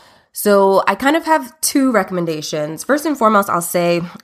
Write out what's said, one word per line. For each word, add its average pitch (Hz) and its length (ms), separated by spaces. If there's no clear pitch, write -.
So 196 560
I 196 60
kind 269 220
of 330 100
have 311 360
two 269 300
recommendations. 165 920
First 294 220
and 294 120
foremost, 214 320
I'll 170 120
say 170 400